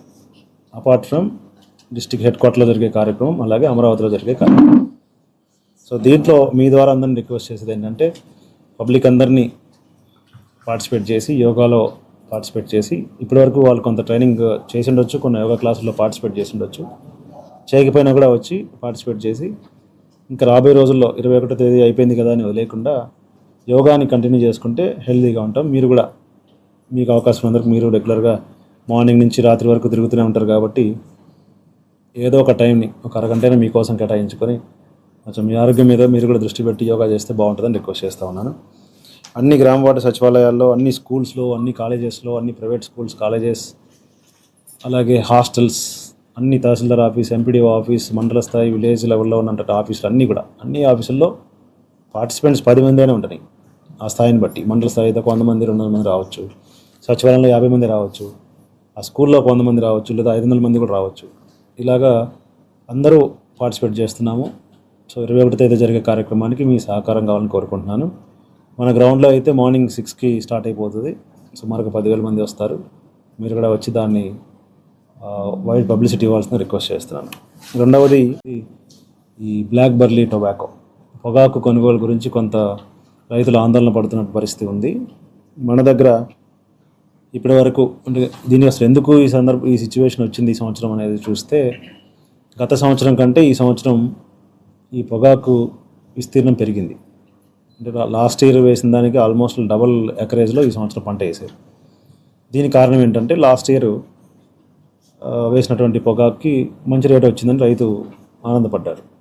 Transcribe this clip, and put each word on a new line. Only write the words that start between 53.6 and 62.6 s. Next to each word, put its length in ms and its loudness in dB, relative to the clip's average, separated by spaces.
ఆ 40 -8
స్థాయిని 320 2
బట్టి 240 -4
మండల 240 -2
స్థాయి 180 -2
అయితే 160 -2
కొంతమంది, 440 -2
రెండు 180 -2
వందల 120 -4
మంది 120 -4
రావచ్చు, 420 -6
సచివాలయంలో 460 4
యాభై 180 2
మంది 200 0
రావచ్చు, 440 -6
ఆ 40 -14
స్కూల్లో 400 2
కొంతమంది 400 2
రావచ్చు, 340 -2
లేదా 200 0
ఐదు 100 -2
వందల 140 2
మంది 200 0
కూడా 140 -2
రావచ్చు. 340 -6
ఇలాగా 520 0